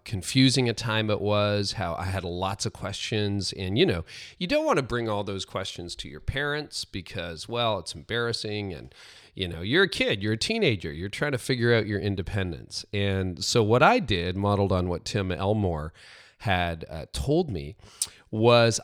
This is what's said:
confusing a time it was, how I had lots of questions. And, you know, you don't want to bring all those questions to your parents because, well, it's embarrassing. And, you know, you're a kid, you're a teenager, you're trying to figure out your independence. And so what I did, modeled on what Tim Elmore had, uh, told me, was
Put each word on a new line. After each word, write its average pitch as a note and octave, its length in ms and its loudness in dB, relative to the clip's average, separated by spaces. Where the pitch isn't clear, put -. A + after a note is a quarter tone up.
confusing B2+ 640 4
a A#2 40 0
time A2 380 -2
it G#2+ 100 0
was, G#2 520 2
how F2 220 -4
I F2+ 100 -4
had F#2+ 180 -4
lots F2+ 440 -4
of A2 60 -4
questions. G2+ 800 -4
And, F#2+ 240 -4
you D3+ 80 6
know, F#2 200 0
you F3 80 -4
don't D4 180 2
want C#4+ 120 4
to C#3+ 80 2
bring A#2 240 -2
all G#2 160 -2
those F#2+ 200 -6
questions F#2 520 -8
to - 120 -12
your D2 120 -14
parents D3 640 -4
because, E2+ 640 -10
well, A2+ 320 0
it's - 160 -12
embarrassing. G#2 760 -4
And, B1+ 220 -14
you F#2 140 -4
know, E2+ 140 -6
you're C3+ 220 2
a F3 40 0
kid, E3 340 -2
you're G#2+ 120 0
a A2+ 40 -4
teenager, B2+ 540 0
you're E2+ 160 -6
trying D3 240 -2
to B2+ 60 -2
figure A#2+ 360 2
out G#2+ 140 2
your G#2 100 -2
independence. F#2+ 920 -2
And F#2+ 520 0
so - 200 4
what A#2 180 6
I G#3+ 160 6
did, F#2 380 0
modeled G2+ 340 2
on F2+ 180 2
what F2 160 -4
Tim F#2+ 280 -2
Elmore F2 600 0
had, F2 480 0
uh, D2+ 240 -10
told D#3 380 0
me, D2+ 240 -6
was A#2 540 6